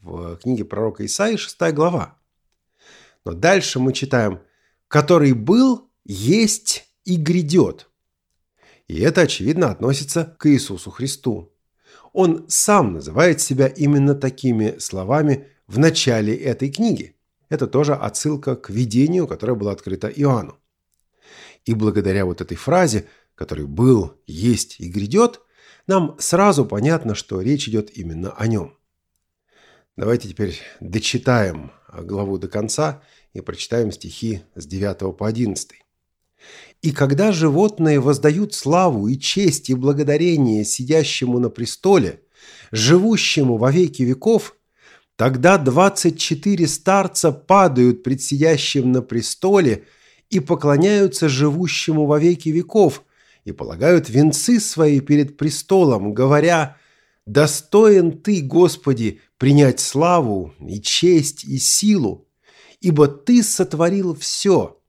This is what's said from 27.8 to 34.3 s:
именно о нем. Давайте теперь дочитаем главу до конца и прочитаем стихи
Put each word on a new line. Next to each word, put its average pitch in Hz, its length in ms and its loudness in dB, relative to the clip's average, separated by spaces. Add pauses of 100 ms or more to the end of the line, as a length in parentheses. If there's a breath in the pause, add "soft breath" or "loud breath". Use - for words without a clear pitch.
именно 85 380 -10
о - 160 -6
нем. 101 260 -4 (1200 soft breath)
Давайте 113 320 -4
теперь 90 300 -6 (200 loud breath)
дочитаем 95 920 -4 (320)
главу 98 340 -6
до 90 100 -10
конца 139 540 -6 (320 soft breath)
и 98 80 -14
прочитаем 110 500 -6
стихи 95 520 -10 (120)